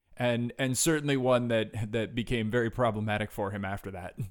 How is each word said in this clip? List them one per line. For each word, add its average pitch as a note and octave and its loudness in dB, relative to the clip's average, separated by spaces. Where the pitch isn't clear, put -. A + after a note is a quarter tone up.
and, A#2+ 0
and C3 0
certainly D3 2
one B2 4
that, A2 0
that A2+ -2
became A2+ 0
very A#2 2
problematic G#2+ 0
for G2+ -4
him G2+ -6
after G2 -6
that. F#2 -10